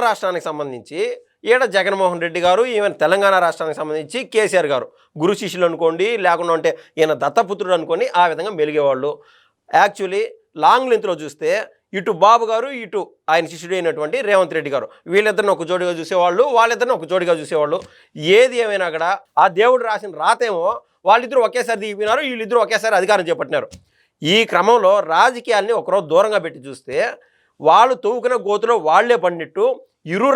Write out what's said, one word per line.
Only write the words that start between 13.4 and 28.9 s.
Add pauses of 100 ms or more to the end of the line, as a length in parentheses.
శిష్యుడు
అయినటువంటి (100)
రేవంత్
రెడ్డి
గారు, (240)
వీళ్ళిద్దరిని
ఒక
జోడిగా
చూసేవాళ్ళు, (140)
వాళ్ళిద్దరిని
ఒక
జోడిగా
చూసేవాళ్ళు. (640)
ఏది
ఏమైనా
కూడా (340)
ఆ (140)
దేవుడు
రాసిన (120)
రాతేమో (440)
వాళ్ళిద్దరూ
ఒకేసారి
దిగిపోయినారు, (100)
వీళ్ళిద్దరూ
ఒకేసారి
అధికారం
చేపట్టినారు. (640)
ఈ (160)
క్రమంలో (220)
రాజకీయాల్ని
ఒకరోజు
దూరంగా
పెట్టి
చూస్తే (680)
వాళ్ళు (100)
తవ్వుకునే
గోతులో (100)
వాళ్లే